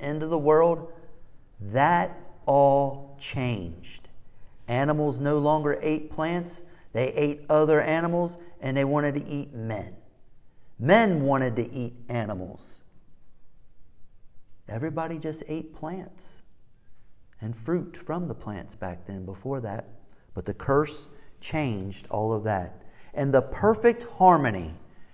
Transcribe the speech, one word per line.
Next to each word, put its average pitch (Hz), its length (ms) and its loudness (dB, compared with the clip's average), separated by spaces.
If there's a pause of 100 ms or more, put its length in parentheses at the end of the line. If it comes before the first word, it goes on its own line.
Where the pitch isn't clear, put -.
into 151 260 -4
the 160 120 0
world, 160 540 6 (680)
that 143 580 2 (260)
all 139 760 4
changed. 107 880 -6 (600)
Animals 143 520 2
no 147 180 2
longer 147 420 2
ate 151 300 -2
plants. 175 520 -4 (300)
They 127 200 2
ate 147 360 0
other 156 320 6
animals, 170 580 0 (220)
and 131 160 -2
they 139 80 4
wanted 147 300 2
to 143 120 -4
eat 143 280 -6
men. 110 420 -6 (840)
Men 175 440 6
wanted 131 340 2
to 117 140 -2
eat 120 240 -8 (140)
animals. 104 760 -6 (1900)
Everybody 160 500 -4
just 156 300 -6
ate 156 260 -8
plants - 680 -12 (1000)
and 117 140 -6
fruit 160 420 -2
from 175 300 -6
the 123 80 -6
plants - 400 -10
back 90 320 -8
then 95 180 -8
before 127 360 -6
that. 110 280 -8 (460)
But - 120 -6
the 101 80 -4
curse - 540 2 (320)
changed 107 680 -4
all 107 220 0
of 107 120 -2
that. 92 380 -2 (320)
And 139 180 2
the 131 100 8
perfect 226 640 4 (120)
harmony 120 580 6 (400)